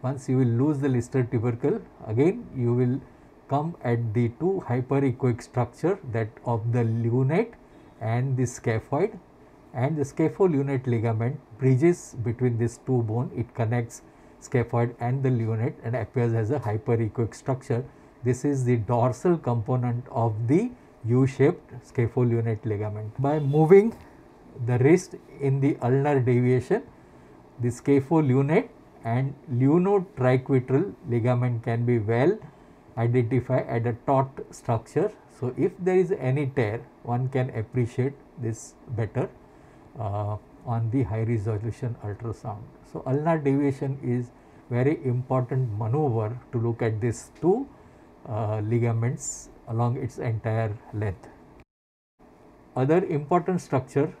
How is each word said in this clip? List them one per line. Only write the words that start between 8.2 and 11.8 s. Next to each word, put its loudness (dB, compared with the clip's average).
the 2
scaphoid, -2
and 0
the 0
scapholunate 0
ligament 0
bridges 2